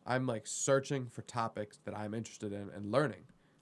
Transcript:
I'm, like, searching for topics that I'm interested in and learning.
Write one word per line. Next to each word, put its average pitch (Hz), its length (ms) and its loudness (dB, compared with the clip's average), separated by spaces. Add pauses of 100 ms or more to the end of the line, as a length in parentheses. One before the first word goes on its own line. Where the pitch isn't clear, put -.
I'm, 127 220 2
like, 135 200 -2
searching 135 640 2
for 117 140 -10
topics 113 640 -4
that 98 100 -4
I'm 107 160 -4
interested 110 400 -4
in 101 160 -6
and 101 240 -6
learning. 113 300 4 (400)